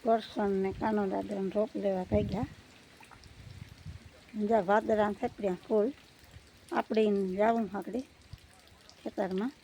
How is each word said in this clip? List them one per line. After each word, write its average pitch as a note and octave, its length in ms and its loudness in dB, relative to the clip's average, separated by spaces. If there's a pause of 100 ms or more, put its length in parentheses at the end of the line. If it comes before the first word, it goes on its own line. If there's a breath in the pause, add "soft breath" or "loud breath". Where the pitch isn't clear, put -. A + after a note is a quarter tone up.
કરશન A3 480 2
ને F#3+ 200 0
કાનો G#3 360 0
દાદાને G3 480 -2
રોપ G#3 200 0
લેવા F#3+ 280 0
થઈ G#3 200 2
ગયા. G#3 220 -2 (2000)
જા A3 140 4
વાદળા G#3 520 2
થેપડ્યા G3 440 -4 (100)
ફૂલ. A3 220 2 (800)
આપણે G#3 640 0
જાવું A3 380 2
આગળ G3+ 260 -6 (1040)
ખેતરમાં. G3+ 480 -4 (120)